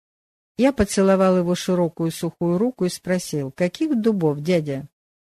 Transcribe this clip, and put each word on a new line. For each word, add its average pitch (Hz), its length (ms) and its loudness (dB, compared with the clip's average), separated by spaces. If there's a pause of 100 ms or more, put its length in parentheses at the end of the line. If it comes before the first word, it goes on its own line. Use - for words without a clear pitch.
(580)
Я 262 140 4
поцеловал 190 680 2
его 175 160 0
широкую 170 560 -2
сухую 175 480 -2
руку 233 260 -2
и 180 60 0
спросил: 156 600 -6
«Каких 240 500 -2
дубов, 170 400 0
дядя?» 147 460 -2 (480)